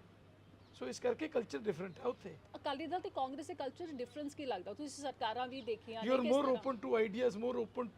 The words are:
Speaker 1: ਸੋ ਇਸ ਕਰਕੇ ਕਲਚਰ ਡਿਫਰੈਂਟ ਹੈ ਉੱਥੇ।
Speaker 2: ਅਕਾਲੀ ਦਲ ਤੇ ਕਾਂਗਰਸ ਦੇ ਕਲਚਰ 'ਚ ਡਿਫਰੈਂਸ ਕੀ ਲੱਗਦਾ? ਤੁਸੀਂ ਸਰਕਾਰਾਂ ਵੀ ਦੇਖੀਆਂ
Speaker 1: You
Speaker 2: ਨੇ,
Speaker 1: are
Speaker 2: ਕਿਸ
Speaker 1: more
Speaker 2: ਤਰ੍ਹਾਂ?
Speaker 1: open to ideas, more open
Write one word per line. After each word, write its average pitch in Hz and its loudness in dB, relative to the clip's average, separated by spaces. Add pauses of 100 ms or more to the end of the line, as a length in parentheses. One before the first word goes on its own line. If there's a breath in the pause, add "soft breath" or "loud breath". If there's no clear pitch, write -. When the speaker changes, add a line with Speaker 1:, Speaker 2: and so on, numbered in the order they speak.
(800)
Speaker 1:
ਸੋ 254 -4
ਇਸ 247 -6
ਕਰਕੇ 247 2
ਕਲਚਰ 262 0
ਡਿਫਰੈਂਟ 185 -4
ਹੈ - -14
ਉੱਥੇ। 202 -2 (200)
Speaker 2:
ਅਕਾਲੀ 294 -2
ਦਲ 339 0
ਤੇ 381 -6
ਕਾਂਗਰਸ 277 -2
ਦੇ 359 -6
ਕਲਚਰ 285 -6
'ਚ 320 -6
ਡਿਫਰੈਂਸ 285 -6
ਕੀ 294 -6
ਲੱਗਦਾ? 196 -2
ਤੁਸੀਂ 277 -8
ਸਰਕਾਰਾਂ 247 -2
ਵੀ 262 -8
ਦੇਖੀਆਂ 226 -4
Speaker 1:
You 220 2
Speaker 2:
ਨੇ, 262 6
Speaker 1:
are 254 4
Speaker 2:
ਕਿਸ 240 6
Speaker 1:
more 285 6
Speaker 2:
ਤਰ੍ਹਾਂ? 247 4
Speaker 1:
open 254 0
to 226 6
ideas, 214 2
more 240 0
open 240 -4